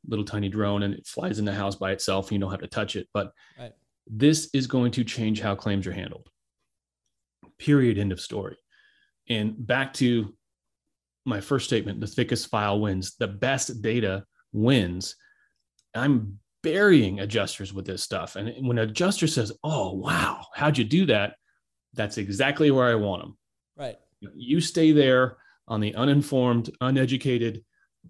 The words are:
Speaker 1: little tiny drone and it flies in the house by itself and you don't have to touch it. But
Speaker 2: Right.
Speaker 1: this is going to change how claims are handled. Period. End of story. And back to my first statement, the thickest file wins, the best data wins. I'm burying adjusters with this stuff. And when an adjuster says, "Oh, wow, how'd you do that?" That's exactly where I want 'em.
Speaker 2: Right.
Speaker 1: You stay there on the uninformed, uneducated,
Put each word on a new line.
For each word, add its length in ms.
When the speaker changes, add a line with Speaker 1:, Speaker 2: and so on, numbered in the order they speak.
Speaker 1:
little 180
tiny 240
drone 360
and 100
it 120
flies 340
in 40
the 80
house 220
by 160
itself 380
and 40
you 60
don't 140
have 80
to 80
touch 280
it. 160
But 200
Speaker 2:
Right. 140
Speaker 1:
this 480
is 140
going 240
to 120
change 360
how 160
claims 320
are 40
handled. 380
Period. 400
End 140
of 80
story. 360
And 260
back 280
to 400
my 160
first 260
statement, 340
the 60
thickest 420
file 320
wins, 360
the 100
best 560
data 420
wins. 640
I'm 440
burying 580
adjusters 520
with 140
this 160
stuff. 340
And 300
when 120
an 120
adjuster 360
says, 260
"Oh, 300
wow, 500
how'd 240
you 60
do 220
that?" 300
That's 240
exactly 520
where 180
I 60
want 280
'em. 160
Speaker 2:
Right. 220
Speaker 1:
You 260
stay 320
there 460
on 140
the 140
uninformed, 760
uneducated, 840